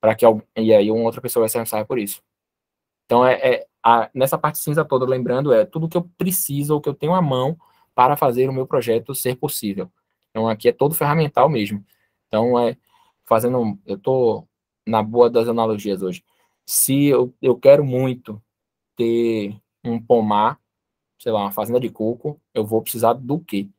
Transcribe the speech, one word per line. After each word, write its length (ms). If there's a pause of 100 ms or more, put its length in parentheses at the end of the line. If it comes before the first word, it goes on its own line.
Pra 140
que 100
al-, 180 (140)
e 160
aí 180
uma 120
outra 180
pessoa 220
vai 60
ser 100
responsável 280
por 120
isso. 240 (840)
Então, 200
é, 100
é, 320 (160)
a, 320
nessa 240
parte 200
cinza 260
toda, 220
lembrando, 460
é 120
tudo 240
que 80
eu 200
preciso 580
ou 60
que 80
eu 60
tenho 200
à 80
mão 360 (360)
para 220
fazer 320
o 40
meu 140
projeto 480
ser 220
possível. 540 (400)
Então, 180
aqui 200
é 40
todo 220
ferramental 540
mesmo. 360 (440)
Então, 300
é, 180 (480)
fazendo, 640
eu 120
tô 480 (400)
na 160
boa 260
das 200
analogias 540
hoje. 220 (420)
Se 400
eu, 360
eu 140
quero 280
muito 580 (540)
ter 640 (260)
um 160
pomar, 600 (580)
sei 140
lá, 80
uma 120
fazenda 280
de 100
coco, 500 (140)
eu 100
vou 180
precisar 320
do 260
quê? 280 (100)